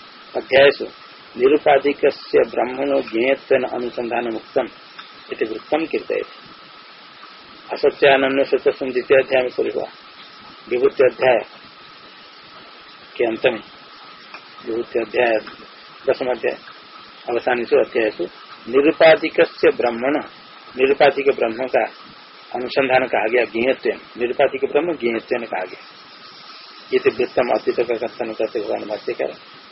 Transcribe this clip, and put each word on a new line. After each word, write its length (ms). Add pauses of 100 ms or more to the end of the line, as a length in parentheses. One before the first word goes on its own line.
(380)
अध्यायेषु 460 (540)
निरुपाधिकस्य 1000
ब्रह्मणो 640
ज्ञेयत्वेन 640
अनुसंधानमुक्तम् 1040 (640)
इति 140
वृत्तं 400
कीर्तयति। 440 (1400)
असत्यानन्य 680
सूत्र 280
द्वितीय 460
अध्याय 260
में 60
शुरू 260
हुआ, 140 (800)
विभूति 340
अध्याय 340 (1800)
के 80
अंत 200
में, 160 (1040)
विभूति 340
अध्याय 400 (680)
दसम 160
अध्याय, 320 (720)
अवसानेषु 480
अध्यायेषु 460 (440)
निरुपाधिकस्य 1000
ब्रह्मण, 520 (560)
निरुपाधिक 480 (100)
ब्रह्म 320
का 260 (600)
अनुसंधान 520
कहा 200
गया, 180
ज्ञेयत्वेन, 560 (160)
निरुपाधिक 540
ब्रह्म 260
ज्ञेयत्वेन 480
कहा 200
गया। 180 (1120)
ये 60
तो 160
वृत्तम 400
अतीत 200
का 320
कथन 260
करते 260
भगवान 300
भाष्यकार। 380 (440)